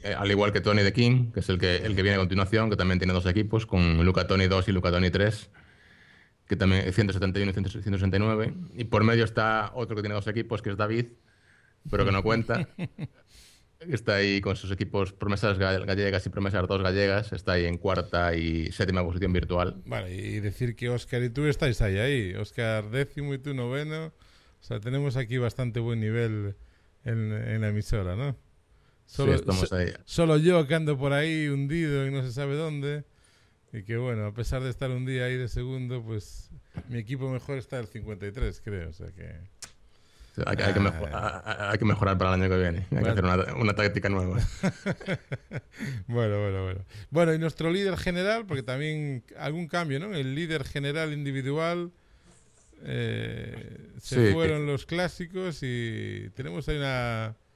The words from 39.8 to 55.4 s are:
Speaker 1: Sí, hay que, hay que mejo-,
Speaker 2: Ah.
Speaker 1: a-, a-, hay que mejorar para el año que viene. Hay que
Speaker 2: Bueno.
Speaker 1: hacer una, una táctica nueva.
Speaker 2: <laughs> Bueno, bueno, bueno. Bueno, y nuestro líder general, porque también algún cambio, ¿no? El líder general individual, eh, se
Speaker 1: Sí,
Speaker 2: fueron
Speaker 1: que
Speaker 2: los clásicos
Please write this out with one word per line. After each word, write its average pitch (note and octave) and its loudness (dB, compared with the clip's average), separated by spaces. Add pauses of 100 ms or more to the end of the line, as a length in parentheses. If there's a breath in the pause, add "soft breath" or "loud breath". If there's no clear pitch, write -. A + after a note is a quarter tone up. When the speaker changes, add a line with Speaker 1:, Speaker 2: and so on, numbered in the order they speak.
Speaker 1:
Sí, - -4
hay G2 0
que, G#2 0
hay G2+ 4
que F#2+ 4
mejo-, F2+ 2
Speaker 2:
Ah. - -4
Speaker 1:
a-, G#2+ -4
a-, G2+ -2
hay A2 2
que G#2 0
mejorar G2 4
para F#2 4
el F#2 4
año F#2+ 4
que F#2 4
viene. F2 2
Hay F2+ -6
que - -2
Speaker 2:
Bueno. A2+ 2
Speaker 1:
hacer F#2 2
una, F2+ 2
una A2 2
táctica G2+ 0
nueva. F#2 0
Speaker 2:
<laughs> - -4
Bueno, A2+ 0
bueno, G2 -2
bueno. F#2 -4 (300 loud breath)
Bueno, D#3+ 4
y D#3+ 0
nuestro D#3+ -2
líder F#3+ 0
general, G3 -2
porque E3+ -4
también C#3+ -4 (140)
algún D#3 -6
cambio, D#3 -2
¿no? G3+ -8
El C3+ -2
líder D#3 -2
general D3+ -4
individual, D3 -2 (920 soft breath)
eh, A2+ -8
se - 4
Speaker 1:
Sí, G2 8
Speaker 2:
fueron D#3+ 2
Speaker 1:
que D3 -2
Speaker 2:
los C#3+ -4
clásicos F3+ -4